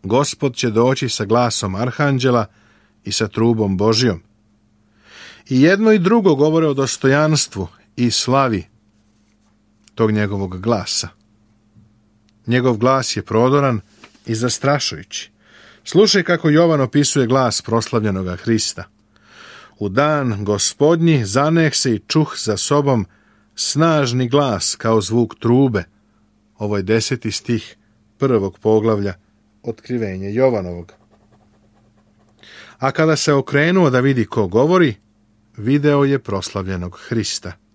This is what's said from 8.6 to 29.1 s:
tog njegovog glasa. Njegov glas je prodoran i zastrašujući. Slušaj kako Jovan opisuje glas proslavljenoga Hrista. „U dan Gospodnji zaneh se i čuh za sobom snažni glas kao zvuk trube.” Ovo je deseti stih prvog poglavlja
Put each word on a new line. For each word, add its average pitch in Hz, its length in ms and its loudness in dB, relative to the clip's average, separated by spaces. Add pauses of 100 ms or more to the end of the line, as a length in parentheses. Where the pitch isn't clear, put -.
tog 110 160 0
njegovog 98 500 -4
glasa. 101 480 -4 (1400)
Njegov 120 300 2
glas 127 400 0
je 101 80 -8
prodoran 127 560 0 (440)
i 113 100 -4
zastrašujući. 123 960 -4 (520)
Slušaj 202 400 2
kako 170 260 0
Jovan 156 320 4
opisuje 135 460 0
glas 127 340 0
proslavljenoga 107 720 -2
Hrista. 110 480 -4 (960)
„U 104 100 -4
dan 127 540 0
Gospodnji 147 840 2
zaneh 147 500 2
se 120 200 0
i 104 120 -6
čuh 156 300 0
za 104 200 -4
sobom 139 480 0 (500)
snažni 135 760 0
glas 131 460 0
kao 113 260 2
zvuk 110 380 -2
trube.” 117 440 2 (760)
Ovo 104 200 -4
je 95 60 -4
deseti 110 480 -2
stih - 440 -6 (420)
prvog 110 420 -2
poglavlja 107 540 0 (500)